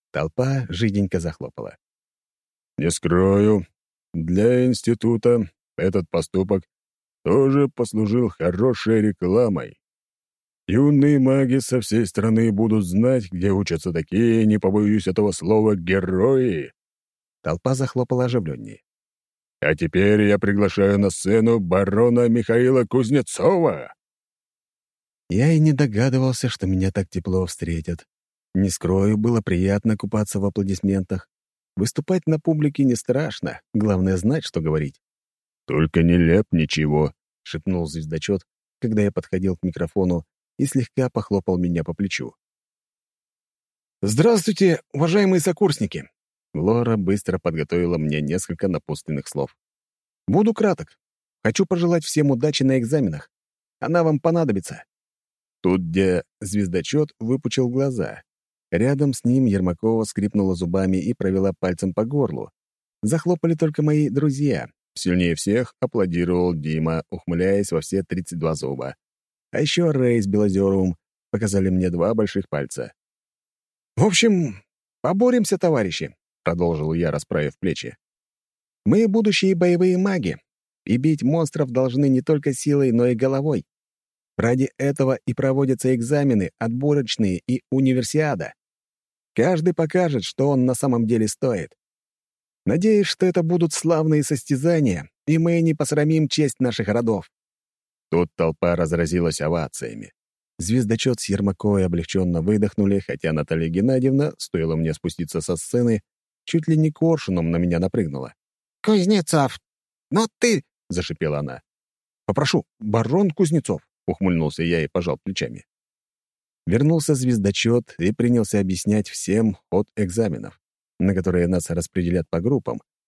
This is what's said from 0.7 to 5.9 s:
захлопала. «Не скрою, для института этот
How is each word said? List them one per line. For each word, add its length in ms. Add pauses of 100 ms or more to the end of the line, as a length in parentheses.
захлопала. 580 (1000)
«Не 100
скрою, 800 (460)
для 520
института 880 (260)
этот 320